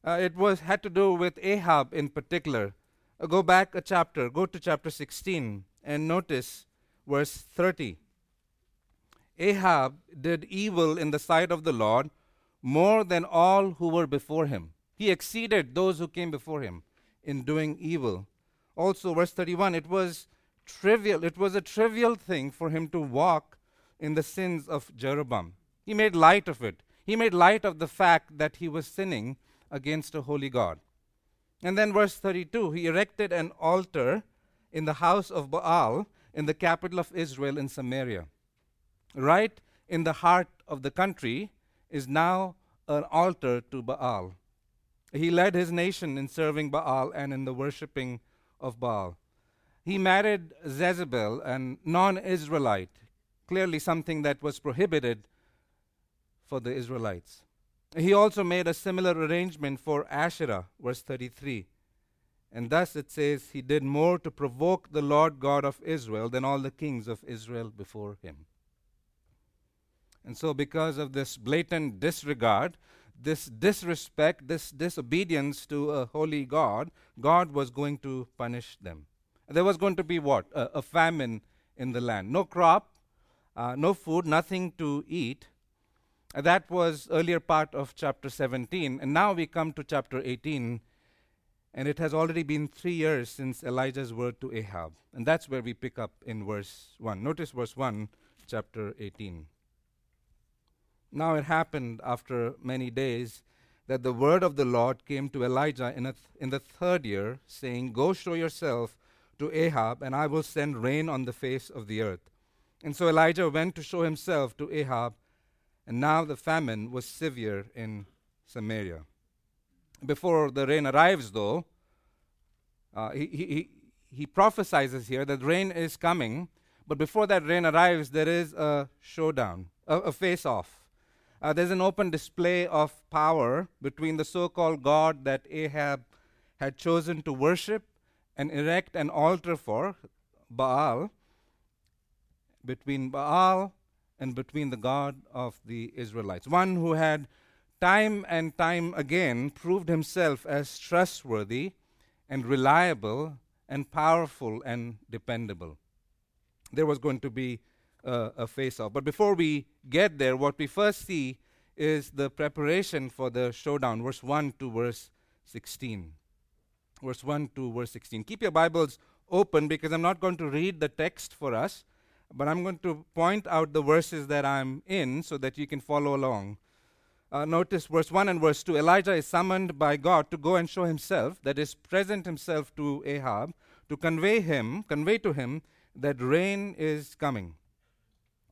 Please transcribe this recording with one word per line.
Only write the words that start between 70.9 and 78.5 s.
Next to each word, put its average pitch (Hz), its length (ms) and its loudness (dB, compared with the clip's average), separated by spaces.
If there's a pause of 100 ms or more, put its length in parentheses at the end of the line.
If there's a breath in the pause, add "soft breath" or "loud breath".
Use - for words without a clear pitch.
of 143 160 -8
this 135 240 -6
blatant 139 640 -4
disregard, 135 800 0 (420 soft breath)
this 147 260 -4
disrespect, 156 1040 0
this 156 220 -6
disobedience 151 960 -2
to 147 260 -2
a 135 140 -2
holy 151 400 -2
God, 131 460 0 (280 soft breath)
God 160 320 4
was 139 200 -2
going 143 280 -4
to 131 280 -8 (100)
punish 120 440 -8